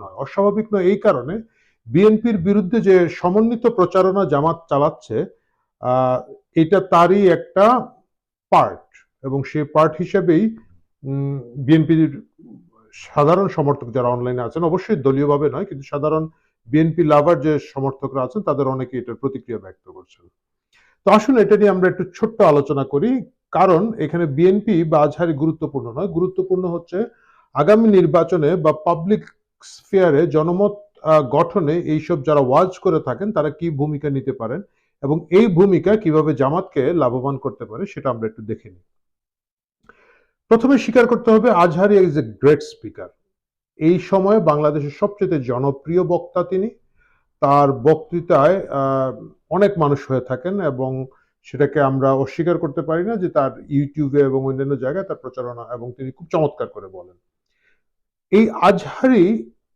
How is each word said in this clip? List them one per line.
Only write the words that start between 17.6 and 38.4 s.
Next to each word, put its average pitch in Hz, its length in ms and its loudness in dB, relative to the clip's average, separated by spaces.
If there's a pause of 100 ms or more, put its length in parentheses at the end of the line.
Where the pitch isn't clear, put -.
আছেন, 180 200 -6
তাদের 139 260 -2
অনেকেই 131 320 -6
এটার 120 140 -12
প্রতিক্রিয়া 120 440 -8
ব্যক্ত 95 300 -20
করছেন। 87 400 -20 (760)
তো 190 60 2
আসুন 220 280 4
এটা 208 180 4
নিয়ে 202 140 4
আমরা 185 180 2
একটু 180 160 -4 (100)
ছোট্ট - 260 -6
আলোচনা 143 440 2
করি, 208 400 -2 (260)
কারণ 185 440 2
এখানে 165 320 -4
বিএনপি 175 580 0
বা 151 160 2
আজহারী 160 320 0
গুরুত্বপূর্ণ 143 600 -4
নয়, 160 140 -6
গুরুত্বপূর্ণ 185 580 -4
হচ্ছে 170 400 -6 (500)
আগামী 214 340 4
নির্বাচনে 170 680 2
বা 156 160 0
পাবলিক 170 520 -2 (380)
স্ফিয়ারে 170 640 0
জনমত, 175 480 0 (280)
আহ, 156 200 4
গঠনে 151 500 0
এইসব 156 520 -4
যারা 147 160 2
ওয়াজ 156 380 2
করে 160 220 0
থাকেন, 175 320 -6
তারা 151 180 -2
কি 170 200 -6
ভূমিকা 147 400 -4
নিতে 135 220 -4
পারেন 127 300 -8 (400)
এবং 156 280 -4
এই 208 160 6
ভূমিকা 190 500 4
কিভাবে 156 380 0
জামাতকে 143 580 -2
লাভবান 135 460 -2
করতে 131 260 -10
পারে, 117 220 -10
সেটা 135 240 -8
আমরা 113 180 -6
একটু 110 140 -12